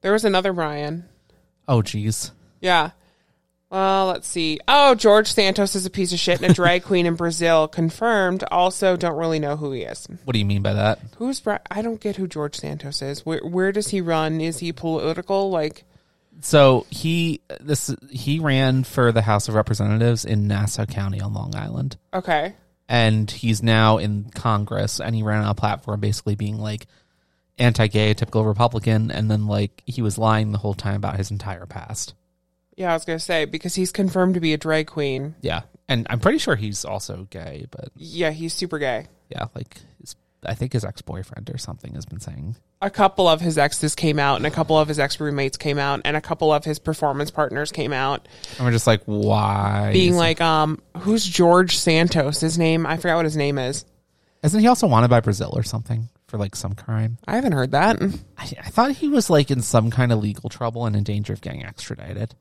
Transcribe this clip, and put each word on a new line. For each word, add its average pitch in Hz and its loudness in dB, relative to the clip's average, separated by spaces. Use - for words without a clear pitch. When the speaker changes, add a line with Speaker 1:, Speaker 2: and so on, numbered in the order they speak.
Speaker 1:
There 196 2
was 220 2
another 190 2
Brian. 160 -4
Speaker 2:
Oh, 120 4
jeez. 107 -4
Speaker 1:
Yeah. 175 2
Well, 190 2
let's 185 -4
see. 160 -4
Oh, 277 6
George 214 6
Santos 196 0
is 185 -4
a 185 -6
piece 180 -4
of 175 -4
shit 175 0
and 180 4
a 165 10
drag 180 4
<laughs> - -20
queen 180 2
in 170 0
Brazil. 165 2
Confirmed. 185 0
Also, 185 2
don't 165 -2
really 165 -2
know 147 -2
who 151 -6
he 123 -6
is. - -12
Speaker 2:
What 127 -6
do 113 2
you 104 2
mean 101 0
by 101 0
that? 104 2
Speaker 1:
Who's 254 -4
Bri-, 202 -4
I 208 -6
don't 226 -6
get 208 -6
who 190 -4
George 151 -6
Santos 147 -8
is. 139 -10
Where, 160 -4
where 185 0
does 208 -2
he 196 -2
run? 160 0
Is 160 -4
he 170 -6
political? 175 -2
Like, 156 -4
Speaker 2:
So 139 6
he, 165 -2
this, 143 -4
he 139 -2
ran 131 2
for 123 2
the 113 2
House 104 2
of 107 -4
Representatives 110 2
in 104 0
Nassau 101 -2
County 98 -4
on 104 -4
Long 98 -6
Island. 117 -6
Speaker 1:
Okay. 180 -2
Speaker 2:
And 110 4
he's 110 -2
now 110 4
in 104 -4
Congress, 104 -2
and 117 -4
he 110 -2
ran 107 0
on 101 0
a 101 2
platform 110 -4
basically 104 -2
being 104 -4
like, 107 -8
anti-gay, 107 4
typical 110 0
Republican, 110 2
and 107 -2
then, 107 0
like, 101 -2
he - -6
was 104 -2
lying 110 2
the 104 -2
whole 101 -4
time 101 -4
about 101 -4
his 98 -4
entire 98 -8
past. - -12
Speaker 1:
Yeah, 180 -2
I 165 2
was 165 -4
gonna 165 -4
say, 165 -2
because 165 -6
he's 185 -2
confirmed 185 2
to 180 0
be 160 2
a 151 -2
drag 156 0
queen. 139 -6
Speaker 2:
Yeah, 82 -4
and 117 0
I'm 120 -2
pretty 269 4
sure 151 0
he's 104 -6
also 98 -10
gay, 92 -14
but - -18
Speaker 1:
Yeah, 160 -4
he's 160 -8
super 170 -6
gay. 131 -4
Speaker 2:
yeah, - -8
like, - -14
his, - -20
I 95 -4
think 123 -8
his 110 -2
ex-boyfriend - -12
or - -10
something - -14
has - -12
been - -14
saying. 80 -12
Speaker 1:
A 196 -4
couple 196 4
of 160 4
his 160 0
exes 147 0
came 151 0
out, 139 2
and 139 -2
a 156 0
couple 160 2
of 151 2
his 151 -4
ex-roommates 143 -2
came 143 -2
out, 139 -2
and 147 0
a 151 -2
couple 160 0
of 147 2
his 151 -4
performance 147 -2
partners 147 -2
came 147 -4
out. 135 -2
Speaker 2:
And 127 -4
we're 120 4
just 113 2
like, 110 4
Why 104 0
Speaker 1:
Being 185 6
Speaker 2:
is 180 4
Speaker 1:
like, 165 2
um, 156 2
who's 214 0
George 175 6
Santos? 160 2
His 160 0
name, 165 2
I 156 -2
forgot 170 0
what 165 2
his 151 -2
name 143 0
is. 131 -4
Speaker 2:
Isn't 165 2
he 214 8
also 240 4
wanted 120 6
by 120 6
Brazil 104 -2
or 120 -2
something 113 -6
for, 117 -10
like, 101 -6
some 101 -8
crime? 110 -4
Speaker 1:
I 202 -2
haven't 247 0
heard 131 0
that. 180 2
Speaker 2:
I, - -12
I - -12
thought 254 2
he 294 -2
was, 277 2
like, 147 4
in 131 0
some 113 2
kind 120 2
of 113 2
legal 104 -4
trouble 117 -6
and 104 0
in 101 0
danger 104 -4
of 101 -14
getting - -10
extradited. - -10